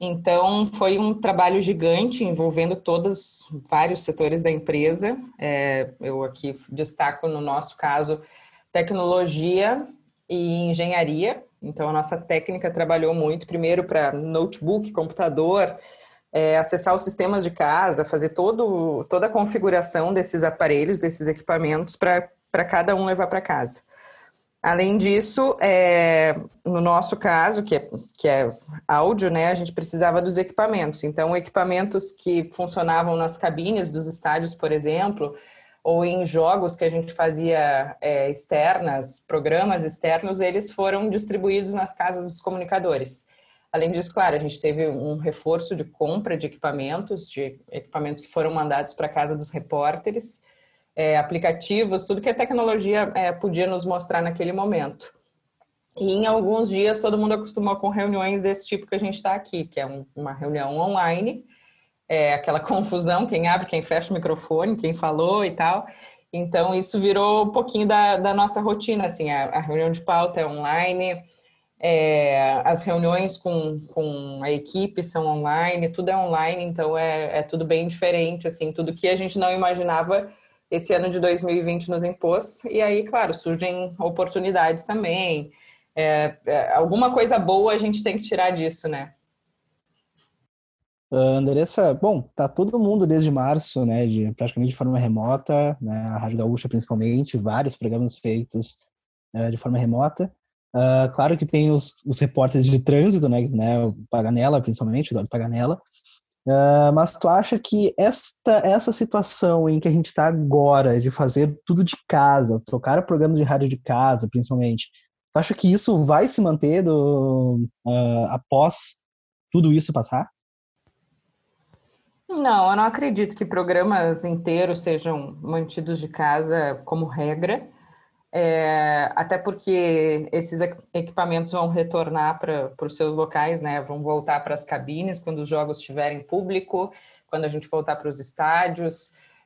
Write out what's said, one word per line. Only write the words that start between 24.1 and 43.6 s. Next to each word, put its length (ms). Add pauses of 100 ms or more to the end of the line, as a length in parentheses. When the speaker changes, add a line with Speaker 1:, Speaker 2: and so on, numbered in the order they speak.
Speaker 1:
Além 360
disso, 600
é, 800 (300)
no 160
nosso 340
caso, 460
que 140
é, 120 (300)
que 100
é 260 (320)
áudio, 440
né, 160
a 80
gente 180
precisava 480
dos 160
equipamentos. 640
Então, 320
equipamentos 800
que 400
funcionavam 640
nas 220
cabines 520
dos 160
estádios, 480
por 160
exemplo, 640 (480)
ou 220
em 220
jogos 500
que 80
a 60
gente 200
fazia, 920
é, 280
externas, 960
programas 560
externos, 600
eles 280
foram 380
distribuídos 640
nas 220
casas 300
dos 180
comunicadores. 800 (480)